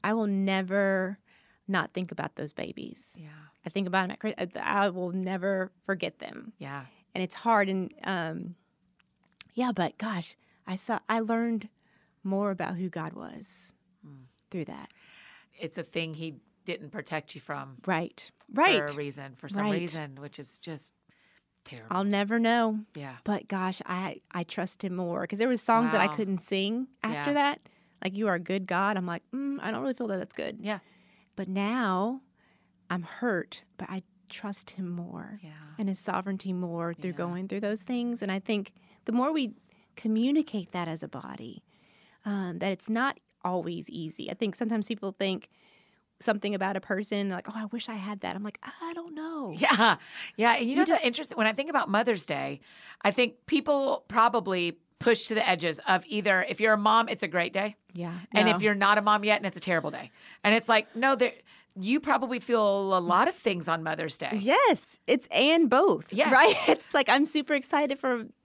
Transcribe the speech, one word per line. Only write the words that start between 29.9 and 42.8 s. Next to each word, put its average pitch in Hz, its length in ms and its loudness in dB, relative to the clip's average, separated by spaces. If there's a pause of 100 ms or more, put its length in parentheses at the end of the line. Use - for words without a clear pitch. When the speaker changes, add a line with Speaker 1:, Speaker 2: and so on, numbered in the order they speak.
Speaker 1:
feel 240 140 -4
that 196 100 -2
that's 185 160 -8
good." - 280 -6
Speaker 2:
Yeah. 202 180 -4 (560)
Speaker 1:
But 190 140 -6
now 208 720 0 (680)
I'm 180 140 -4
hurt, - 600 -4 (140)
but - 120 -10
I 190 140 -8 (260)
trust - 420 -12
him 185 180 -8
more 175 540 -10
Speaker 2:
Yeah. 156 80 -18 (260)
Speaker 1:
and 202 120 -2
his 190 100 -4
sovereignty 190 540 -2
more 170 400 -2
through 180 180 -6
Speaker 2:
Yeah. 165 60 -8
Speaker 1:
going 175 300 -4
through 196 140 -4
those 208 220 -4
things. 240 380 -4
And 202 100 -2
I 190 80 0
think 202 320 -2 (340)
the 233 60 2
more 254 200 4
we 277 220 0 (420)
communicate 226 760 2
that 175 160 -4
as 165 160 -6
a - 40 -8
body, - 560 -12 (600)
um, 190 340 -4
that 190 120 0
it's - 180 -8